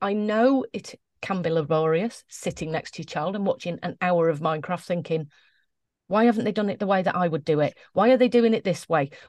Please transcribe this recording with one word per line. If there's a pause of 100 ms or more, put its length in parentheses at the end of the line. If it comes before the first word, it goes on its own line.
I
know
it (260)
can
be
laborious
sitting
next
to
your
child
and
watching
an
hour
of
Minecraft
thinking, (800)
"Why
haven't
they
done
it
the
way
that
I
would
do
it? (180)
Why
are
they
doing
it
this
way?" (200)